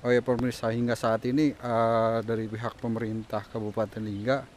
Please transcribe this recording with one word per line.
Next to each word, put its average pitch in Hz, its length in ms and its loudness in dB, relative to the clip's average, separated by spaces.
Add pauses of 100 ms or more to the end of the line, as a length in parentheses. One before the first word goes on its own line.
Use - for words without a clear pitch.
Oh 123 80 4
ya 123 80 6
pemirsa, 120 480 0
hingga 120 240 0
saat 113 320 0
ini, 135 320 2
eh, 113 640 2
dari 113 240 -2
pihak 110 320 -6
pemerintah 110 720 -4
Kabupaten 107 560 -4
Lingga 110 400 -2 (120)